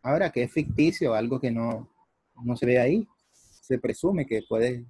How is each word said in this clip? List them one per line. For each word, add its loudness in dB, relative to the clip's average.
Ahora, 0
¿qué 0
es -6
ficticio? 2
Algo 0
que -2
no, -4
no -2
se -2
ve 6
ahí. 2
Se -8
presume -2
que -2
puede -2